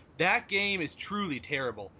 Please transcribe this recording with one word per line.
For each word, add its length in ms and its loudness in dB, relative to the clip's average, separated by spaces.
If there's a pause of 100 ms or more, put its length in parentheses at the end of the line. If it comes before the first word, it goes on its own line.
(180)
that 300 2
game 340 2
is 120 -4
truly 460 -2
terrible. 600 -4